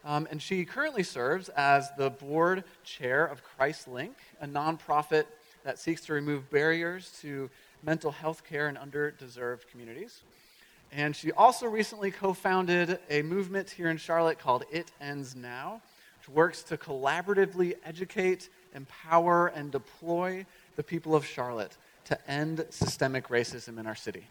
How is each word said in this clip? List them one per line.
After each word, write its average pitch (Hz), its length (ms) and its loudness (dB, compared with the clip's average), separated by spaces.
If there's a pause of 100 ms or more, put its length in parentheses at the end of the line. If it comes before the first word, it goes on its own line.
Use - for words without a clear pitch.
Um, 147 240 0
and 151 120 -8
she 185 240 -2
currently 269 360 -2
serves 170 480 0
as 139 480 4
the 135 120 2
board 165 560 2 (180)
chair 135 420 0
of 143 160 -8 (160)
ChristLink, 139 540 -4 (300)
a 151 40 -10
nonprofit 151 800 0 (400)
that 135 160 -6
seeks 165 220 -4
to - 120 -6
remove 143 360 -2
barriers 165 720 0
to 139 280 -8 (340)
mental 156 280 0
health 156 320 -8
care 151 240 -4
in 143 80 -4
underdeserved 127 840 -6 (100)
communities. 120 480 -16 (720)
And 147 240 0
she 156 160 -4
also 240 360 6
recently 214 440 -2
co-founded 180 880 2 (100)
a 147 120 2
movement 185 480 -2
here 170 200 -2
in 160 60 0
Charlotte 165 440 2
called 127 320 2
It 160 280 -6
Ends 143 380 -8
Now, 127 440 -10 (380)
which - 100 -20
works 160 340 4
to 160 140 -8
collaboratively 175 1000 0 (100)
educate, 185 640 -2 (260)
empower, 170 720 4
and 147 240 -4
deploy 175 720 -4 (300)
the 151 80 -4
people 160 320 0
of 147 100 4
Charlotte 120 520 -6 (280)
to - 240 -4
end 156 420 -2
systemic - 580 -2
racism 120 500 -2
in 110 80 -8
our 107 80 -6
city. 101 360 -10